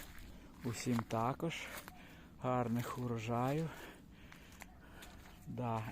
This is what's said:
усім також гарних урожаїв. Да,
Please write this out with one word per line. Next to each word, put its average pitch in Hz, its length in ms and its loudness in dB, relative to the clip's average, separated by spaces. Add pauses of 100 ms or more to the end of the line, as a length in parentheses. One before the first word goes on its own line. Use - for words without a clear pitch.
(640)
усім 120 360 4
також 117 680 2 (760)
гарних 120 560 4
урожаїв. 123 720 4 (1800)
Да, 113 440 2